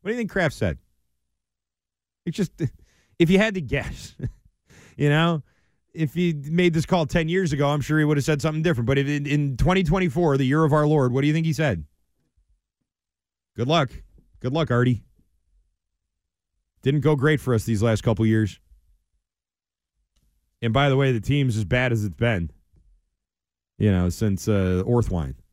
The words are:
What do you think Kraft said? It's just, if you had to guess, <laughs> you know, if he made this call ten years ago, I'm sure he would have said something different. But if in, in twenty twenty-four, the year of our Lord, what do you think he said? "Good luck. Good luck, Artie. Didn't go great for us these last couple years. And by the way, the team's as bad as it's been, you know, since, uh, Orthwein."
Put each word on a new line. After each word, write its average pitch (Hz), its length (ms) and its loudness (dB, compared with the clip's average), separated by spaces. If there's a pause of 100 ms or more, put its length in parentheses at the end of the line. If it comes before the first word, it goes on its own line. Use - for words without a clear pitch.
What - 80 -10
do 214 40 -4
you 247 40 -4
think 226 140 -6
Kraft 170 240 -2
said? 82 240 -4 (1500)
It's 170 120 -6
just, 185 140 -2 (680)
if 170 100 4
you 185 100 4
had 220 160 2
to 185 60 -4
guess, 127 560 -8 (400)
<laughs> - 400 -20
you 147 140 2
know, 160 320 0 (500)
if 160 220 -4
he 170 180 0
made 160 400 0
this 160 140 0
call 175 180 0
ten 160 240 -2
years 175 240 0
ago, 143 160 0
I'm 147 140 0
sure 156 160 0
he 151 80 2
would 151 100 2
have 139 80 -2
said 151 160 0
something 156 220 -2
different. 147 240 0
But 135 100 2
if 139 100 0
in, 147 200 -4
in 143 320 -2
twenty 185 260 2
twenty-four, 165 540 0
the 135 80 2
year 151 180 2
of 143 80 2
our 151 140 2
Lord, 143 260 2
what 135 80 0
do 143 60 2
you 151 80 2
think 165 100 0
he 165 80 0
said? 117 320 -2 (1700)
"Good 120 140 -4
luck. 151 220 0 (500)
Good 127 120 -4
luck, 151 180 -2
Artie. 123 320 2 (1800)
Didn't 143 180 2
go 151 160 2
great 143 240 0
for 123 140 0
us 107 100 0
these 107 180 0
last 113 200 0
couple 113 240 0
years. 110 340 0 (2000)
And 117 120 -2
by 139 180 2
the 135 60 2
way, 135 140 2
the 117 100 0
team's 135 360 0
as 110 80 -2
bad 123 260 0
as 110 140 -2
it's 95 100 -6
been, 101 360 -2 (1300)
you 107 120 4
know, 90 200 2
since, 98 360 -2
uh, 92 400 0
Orthwein." 92 500 -2 (160)